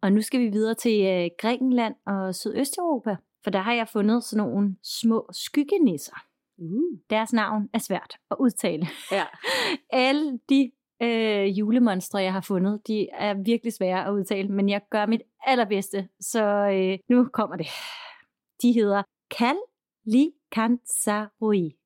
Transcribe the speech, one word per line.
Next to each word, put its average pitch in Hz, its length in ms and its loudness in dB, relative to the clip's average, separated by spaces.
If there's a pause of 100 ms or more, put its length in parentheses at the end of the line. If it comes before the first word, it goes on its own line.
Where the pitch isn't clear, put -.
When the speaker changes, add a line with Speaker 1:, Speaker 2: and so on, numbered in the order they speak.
Speaker 1:
Og 196 100 4
nu 208 80 4
skal 247 200 -2
vi 240 80 2
videre 214 260 0
til, 214 320 2
øh, 180 220 2 (100)
Grækenland 240 560 0 (120)
og 190 280 -4
Sydøsteuropa, 262 800 -2 (280)
for 208 60 -2
der 190 80 0
har 202 140 0
jeg 226 160 0
fundet 220 360 2
sådan 214 220 -2
nogle 196 360 0
små - 500 0
skyggenisser. 285 840 0 (440)
Speaker 2:
Uh. 202 400 -4 (120)
Speaker 1:
Deres 220 220 0
navn 214 420 0
er 226 40 2
svært - 360 -6 (160)
at - 100 -4
udtale. 175 460 0 (260)
Speaker 2:
Ja. 190 120 0 (420)
Speaker 1:
<laughs> 269 420 0
Alle 285 300 0 (100)
de, 269 220 4 (320)
øh, 214 560 0
julemonstre, 214 600 2
jeg 185 140 0
har 190 80 -2
fundet, 196 460 -2
de 214 260 -2
er 208 220 -2
virkelig 220 380 0
svære 185 340 0
at 202 60 -2
udtale, 196 360 -2
men 196 200 2
jeg 202 120 0 (100)
gør 208 160 0
mit 226 160 0 (240)
allerbedste, 202 600 0 (120)
så, - 220 -2 (320)
øh, 190 240 0 (100)
nu 247 240 4
kommer 196 240 -2
det. 156 100 -6 (960)
De 240 100 4
hedder 202 300 2 (1500)
Kalikansarui. 214 1200 -2 (120)